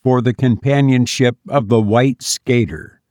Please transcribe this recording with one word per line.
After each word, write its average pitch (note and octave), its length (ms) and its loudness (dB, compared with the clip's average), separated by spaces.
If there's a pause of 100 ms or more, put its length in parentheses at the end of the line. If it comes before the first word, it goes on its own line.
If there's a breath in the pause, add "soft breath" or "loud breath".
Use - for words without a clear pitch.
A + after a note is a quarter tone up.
for B2+ 180 2
the A#2 140 -2
companionship C3 1040 0 (100)
of B2+ 200 -2
the A#2 120 2
white A#2 420 0
skater - 760 -4 (100)